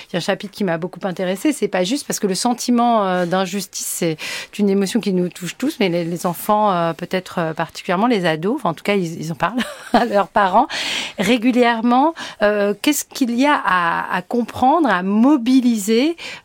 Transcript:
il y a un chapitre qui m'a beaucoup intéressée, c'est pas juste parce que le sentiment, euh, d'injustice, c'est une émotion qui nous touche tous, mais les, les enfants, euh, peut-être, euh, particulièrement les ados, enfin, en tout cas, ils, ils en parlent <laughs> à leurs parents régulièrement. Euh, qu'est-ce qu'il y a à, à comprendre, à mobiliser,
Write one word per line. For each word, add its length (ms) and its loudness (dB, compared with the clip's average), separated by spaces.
il 80 -20
y 40 -2
a 20 0
un 20 -4
chapitre 340 -4
qui 80 -4
m'a 160 0
beaucoup 240 -10
intéressée, 500 -2
c'est 140 -4
pas 160 0
juste 240 -4
parce 140 -6
que 80 -2
le 80 -2
sentiment, 680 0
euh, 220 0
d'injustice, 580 -4
c'est 320 -4
une 140 2
émotion 300 0
qui 120 -2
nous 180 0
touche 280 -12
tous, 220 -4
mais 80 2
les, 160 0
les 220 -4
enfants, 440 0
euh, 220 0
peut-être, 480 -6
euh, 140 -2
particulièrement 520 -2
les 180 2
ados, 300 0
enfin, 160 -2
en 40 -2
tout 100 -18
cas, 100 2
ils, 260 -2
ils 120 -6
en 20 -6
parlent 240 -2
<laughs> 180 -18
à 120 6
leurs 240 0
parents 400 4
régulièrement. 960 2
Euh, 380 2
qu'est-ce 240 -8
qu'il 300 -4
y 120 2
a 80 4
à, 500 0
à 80 -2
comprendre, 680 2
à 140 2
mobiliser, 1120 4